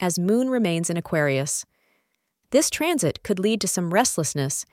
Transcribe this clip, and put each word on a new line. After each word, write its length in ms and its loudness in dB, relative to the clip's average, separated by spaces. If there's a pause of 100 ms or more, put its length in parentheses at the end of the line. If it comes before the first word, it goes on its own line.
as 180 0
Moon 300 2
remains 400 0
in 80 -2
Aquarius. 720 0 (840)
This 180 4
transit 520 -2
could 160 -2
lead 220 0
to 80 -4
some 240 -2
restlessness, 800 0